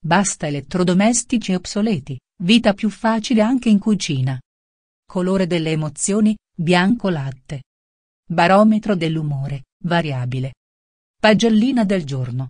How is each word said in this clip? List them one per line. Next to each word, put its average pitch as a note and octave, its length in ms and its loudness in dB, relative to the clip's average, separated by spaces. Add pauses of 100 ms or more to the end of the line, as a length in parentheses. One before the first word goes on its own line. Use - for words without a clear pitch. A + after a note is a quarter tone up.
Basta F3 440 0
elettrodomestici F#3 1080 0
obsoleti, F3+ 640 -4 (240)
vita G#3 320 4
più G#3 160 -4
facile A3 520 0
anche A#3+ 260 0
in G#3 100 4
cucina. C3+ 600 -2 (680)
Colore F#3 400 -2
delle D#3+ 240 -2
emozioni, G3 680 0 (160)
bianco F3+ 580 2
latte. C3+ 520 -8 (640)
Barometro G3+ 680 4
dell'umore, D3 720 -4 (180)
variabile. C3 680 -2 (640)
Pagellina A3 680 2
del F#3 200 -2
giorno. B2+ 460 -6